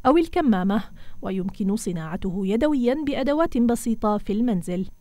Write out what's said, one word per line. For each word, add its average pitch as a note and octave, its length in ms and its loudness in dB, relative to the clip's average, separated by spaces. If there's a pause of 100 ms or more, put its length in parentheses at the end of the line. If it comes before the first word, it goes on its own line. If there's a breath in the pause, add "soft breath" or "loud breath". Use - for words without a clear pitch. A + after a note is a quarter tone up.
أو C#4 120 6
الكمامة، A3 640 2 (380 loud breath)
ويمكن F#3+ 540 -2
صناعته F3+ 720 -4
يدويًا B3 480 2 (120)
بأدوات C#4+ 500 0
بسيطة A#3 600 2
في - 160 -4
المنزل. F#3+ 520 0 (160)